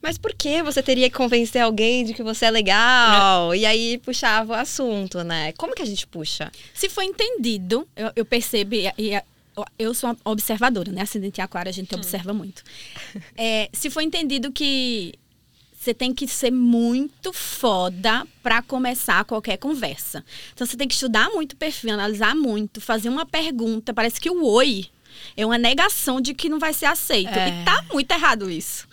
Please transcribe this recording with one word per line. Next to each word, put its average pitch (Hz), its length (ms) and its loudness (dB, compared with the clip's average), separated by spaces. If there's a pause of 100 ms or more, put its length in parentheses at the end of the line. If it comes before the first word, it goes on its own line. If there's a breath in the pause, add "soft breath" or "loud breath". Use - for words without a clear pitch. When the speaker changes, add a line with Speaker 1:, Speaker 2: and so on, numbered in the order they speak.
Speaker 1:
"Mas 311 160 -4
por 427 160 -4
que 311 300 -2
você 285 200 -2
teria 254 280 2
que - 60 -12
convencer 240 440 2
alguém 226 460 2
de 226 80 -4
que 240 80 -10
você 220 240 0
é 226 40 6
legal?" 208 1000 6
Speaker 2:
É. 185 60 2
Speaker 1:
E 214 80 2
aí 233 320 2
puxava 226 560 0
o - 20 -2
assunto, 208 680 -4
né? 160 360 -4
Como 494 160 -6
que 392 80 -6
a 285 40 -4
gente 202 200 -6
puxa? 156 440 -8 (220 loud breath)
Speaker 3:
Se - 160 -4
for 381 140 -4
entendido, 285 920 -2
eu, 214 220 -6
eu 233 80 0
percebo, 220 520 -2
e, 190 220 0
e, 208 220 -2 (580)
eu 226 140 -2
sou 247 160 -4
uma 233 160 -4
observadora, 214 680 0
né? 185 120 -6
Ascendente 202 360 -6
em 190 60 -2
aquário, 185 240 -8
a 190 40 -8
gente 185 220 -8
Speaker 2:
Hum. 180 40 -6
Speaker 3:
observa 196 340 -6
muito. 190 300 -8 (760 loud breath)
É, 220 380 0
se 269 160 -4
for 311 100 -4
entendido 302 520 -2
que 254 600 -2 (680)
você - 140 -2
tem 254 220 -2
que 269 140 -6
ser 262 220 0
muito 247 840 2
foda 190 920 0 (160)
pra 233 200 2
começar 247 600 0
qualquer 214 340 -4
conversa. - 680 -6 (300 loud breath)
Então, 247 120 -4
você 247 100 -6
tem 277 120 -2
que - 60 0
estudar 233 360 2
muito 320 240 -4
o - 20 -20
perfil, 302 360 -4
analisar 214 420 0
muito, 220 460 0
fazer 226 280 -2
uma 277 180 -2
pergunta. 233 680 -2
Parece 233 280 0
que 330 100 0
o 349 140 0
oi 226 420 4 (500 loud breath)
é 214 80 -2
uma 233 140 2
negação 269 640 2
de 262 120 -2
que 320 160 -4
não 311 100 0
vai 302 140 0
ser 311 140 0
aceito. 269 500 2
Speaker 1:
É. 185 120 2 (120)
Speaker 3:
E 175 40 -8
tá - 280 4
muito 277 200 0
errado 240 380 2
isso. - 420 -8